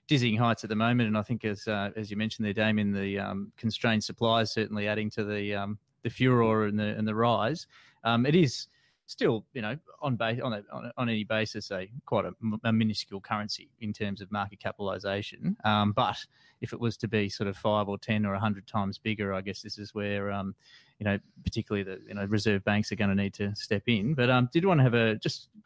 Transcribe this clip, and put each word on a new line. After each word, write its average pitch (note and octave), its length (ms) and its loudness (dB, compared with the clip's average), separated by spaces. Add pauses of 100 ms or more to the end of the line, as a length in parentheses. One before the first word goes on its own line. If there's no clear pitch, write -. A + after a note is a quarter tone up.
dizzying B2 280 4
heights A#2 280 2
at G#2 40 -8
the A2 80 -2
moment, A#2+ 300 4
and G#2+ 100 0
I G#2 60 2
think A2 220 -4
as, G#2 240 -4
uh, G2+ 280 -2
as G#2+ 140 -8
you G2+ 60 -6
mentioned A2 280 -2
there, G2+ 80 0
Damien, G#2+ 400 2
the, G2 260 -2
um, G2 380 -6
constrained A2 460 0
supply A2+ 400 2
is G#2+ 80 0
certainly G#2 380 -2
adding G#2+ 220 0
to G#2+ 140 -4
the, G#2 300 -2
um, G2+ 240 -4 (240)
the A#2 80 -2
furor A#2 560 4
and G#2 120 0
the, G#2+ 200 0
and A2 80 0
the G#2+ 80 -2
rise. A#2 520 2 (360)
Um, A#2 240 2
it D3+ 80 4
is E3 320 2 (400)
still, C3+ 460 0
you B2 100 -6
know, A2 140 -4 (240)
on C3+ 160 0
ba-, A#2 260 -2
on B2+ 120 -2
a, G#2 80 -8 (100)
on A#2+ 140 -10
a, A#2+ 100 -12
on B2 120 0
any G#2+ 140 0
basis, A2 480 -2
a F#2+ 180 -6 (180)
quite G2+ 180 2
a F2+ 80 -6 (100)
m-, A2 220 -4
a A2+ 80 2
minuscule A2 480 0
currency - 500 -6 (100)
in G#2+ 120 -6
terms G2 280 -6
of G2 120 -12
market G2+ 260 -6
capitalization. G2+ 1080 -4
Um, G#2 280 4
but G#2+ 240 2 (460)
if - 100 -8
it - 80 -10
was A2+ 160 -2
to A2 120 -4
be G#2 200 0
sort G2+ 200 -4
of F#2+ 80 -4
five G#2 320 0
or G2+ 100 -4
ten G#2+ 260 0
or G2 100 0
a G2 60 -4
hundred G#2 260 -2
times G2 300 -4
bigger, G2+ 380 -2
I F#2+ 80 -4
guess F#2+ 180 -8
this G#2 180 -12
is G#2 160 -12
where, G2+ 360 -2
um, G2 240 -4 (440)
you G2+ 60 -8
know, G2+ 140 2 (260)
particularly G#2+ 380 -2
the, F#2+ 240 -8
you G2+ 80 -12
know, G2+ 120 -4
reserve G2+ 380 2
banks G#2+ 280 2
are - 20 -2
gonna G2 220 2
need G2 180 0
to G#2 200 -4
step - 320 -2
in. A#2 280 2
But, B2 160 2
um, B2 220 4
did E3+ 120 2
wanna E3 200 6
have A#2+ 100 6
a, A2+ 220 4
just - 320 -6 (180)